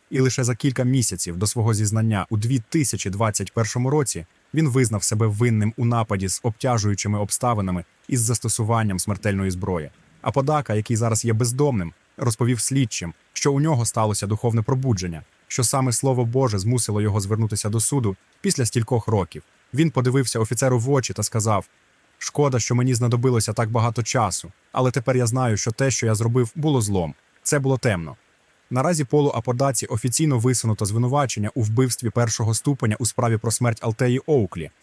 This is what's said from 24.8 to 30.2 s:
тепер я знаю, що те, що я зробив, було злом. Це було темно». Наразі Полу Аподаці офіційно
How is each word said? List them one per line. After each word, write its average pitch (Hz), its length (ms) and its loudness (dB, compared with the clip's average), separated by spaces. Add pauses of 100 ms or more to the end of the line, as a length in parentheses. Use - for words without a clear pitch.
тепер 127 260 0
я 123 100 2
знаю, 120 300 0
що 113 160 -4
те, 135 180 0
що - 160 -2
я 113 80 2
зробив, 117 400 0
було 147 260 0
злом. 98 340 -2 (280)
Це - 160 0
було 135 200 0
темно». 85 380 -2 (540)
Наразі 147 340 2
Полу 143 300 2
Аподаці 123 520 0
офіційно 131 520 0